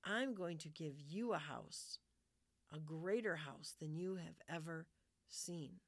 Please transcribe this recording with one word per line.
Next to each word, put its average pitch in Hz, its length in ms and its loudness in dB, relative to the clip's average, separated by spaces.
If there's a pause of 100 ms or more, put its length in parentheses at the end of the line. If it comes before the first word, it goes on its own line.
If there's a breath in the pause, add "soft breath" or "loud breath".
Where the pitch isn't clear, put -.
I'm 240 300 4
going 175 240 2
to 156 120 -4
give 151 300 -2
you 190 320 0
a 170 80 6
house, - 600 -4 (720)
a 156 80 -4
greater 170 580 4
house 147 420 -6
than 156 160 -2
you 185 200 2
have 165 340 -6
ever 165 400 -2 (400 soft breath)
seen. 175 580 -4